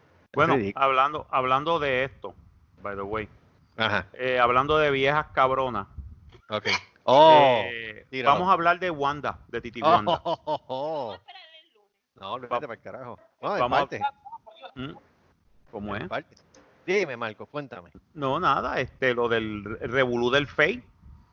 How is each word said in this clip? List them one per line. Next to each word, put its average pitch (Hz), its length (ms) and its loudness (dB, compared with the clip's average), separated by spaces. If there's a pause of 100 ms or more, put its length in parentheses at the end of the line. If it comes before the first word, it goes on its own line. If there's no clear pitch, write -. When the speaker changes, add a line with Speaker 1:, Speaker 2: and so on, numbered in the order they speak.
(340)
Speaker 1:
Bueno, 143 240 2
Speaker 2:
Ridículo. 110 280 0
Speaker 1:
hablando, 135 460 2
hablando 139 480 0
de 135 240 0
esto, 101 320 -10 (460)
by 101 140 -8
the 98 60 -8
way, 104 260 -6 (500)
Speaker 2:
Ajá. 104 360 0
Speaker 1:
eh, 127 260 -2
hablando 127 380 4
de 151 140 4
viejas 139 420 2
cabronas, 131 540 0 (640)
Speaker 2:
Ok. 107 180 -4 (420)
Oh, 143 560 8
Speaker 1:
eh, 113 440 -12
Speaker 2:
tíralo. 131 260 2
Speaker 1:
vamos 180 140 0
a 196 40 6
hablar 170 260 2
de 180 120 -4
Wanda, 139 560 -4
de 117 140 -8
Titi 117 200 -10
Speaker 2:
Oh, 139 80 -2
Speaker 1:
Wanda. 180 360 2
Speaker 2:
oh, 170 200 -4
oh, 151 220 -4
oh. 139 400 -6
Speaker 3:
Vamos 101 60 -10
a - 20 -10
esperar 359 260 -20 (220)
el - 100 -20
lunes. - 180 -20 (280)
Speaker 2:
No, 101 140 -8
olvídate 123 320 -6
Speaker 1:
Va-, - 20 -14
Speaker 2:
pa'l 113 140 -12
carajo. 117 380 -14 (220)
No, 160 140 -4
en 190 60 -2
Speaker 1:
vamos 123 160 2
a 143 40 4
Speaker 2:
parte. 135 200 -6 (720)
Speaker 1:
¿Mm? 135 160 -12 (800)
¿Cómo 104 240 -8
Speaker 2:
En 110 80 -6
Speaker 1:
es? 180 60 -10
Speaker 2:
parte. - 260 -10 (500)
Dime, 175 320 -2
Marco, 113 280 -8
cuéntame. 120 460 -14 (220)
Speaker 1:
No, 143 260 -2
nada, 156 400 0
este, 127 340 -2
lo 120 160 0
del 110 340 -2
re-, 110 240 -10
revolú 123 440 0
del 143 160 0
Fey, 202 360 -2 (500)